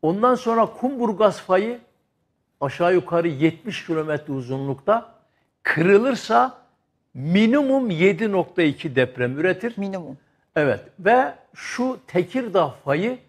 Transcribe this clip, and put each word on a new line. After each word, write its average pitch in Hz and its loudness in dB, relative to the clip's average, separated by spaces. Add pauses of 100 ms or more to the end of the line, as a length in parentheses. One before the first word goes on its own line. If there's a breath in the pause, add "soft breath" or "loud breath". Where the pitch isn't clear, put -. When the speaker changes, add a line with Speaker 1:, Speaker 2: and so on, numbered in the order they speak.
Speaker 1:
Ondan 208 2
sonra 233 2
Kumburgaz 220 0
fayı 214 0 (800)
aşağı 170 0
yukarı 170 0
yetmiş 160 -2
kilometre 156 -4
uzunlukta 135 -4 (480)
kırılırsa 226 2 (560)
minimum 233 2
yedi 190 2
nokta 180 -2
iki 143 -2
deprem 127 0
üretir. 185 -4
Speaker 2:
Minimum. 190 -8 (380)
Speaker 1:
Evet 135 0 (180)
ve 233 2 (200)
şu 254 -6
Tekirdağ 175 -2 (140)
fayı 196 -2 (100)